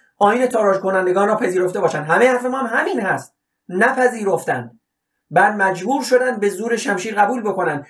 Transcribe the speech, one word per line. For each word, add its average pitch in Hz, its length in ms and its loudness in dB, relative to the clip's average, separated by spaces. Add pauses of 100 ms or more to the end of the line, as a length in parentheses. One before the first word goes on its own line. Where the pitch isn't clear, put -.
(160)
آیین 226 300 4
تاراج 208 340 2
کنندگان 190 480 0
را 220 80 0
پذیرفته 185 440 -2
باشند؟ 156 260 -2
همهٔ 190 220 4
حرف 247 160 0
ما 254 140 -4
هم 240 200 -4
همین 349 220 -2
هست، 180 340 -4 (340)
نپذیرفتن. 196 1120 -2 (500)
بعد 202 240 4
مجبور 202 480 -2
شدن 247 380 2
به 202 80 2
زور 220 280 -4
شمشیر 208 440 -2
قبول 233 220 0
بکنن، 175 480 -4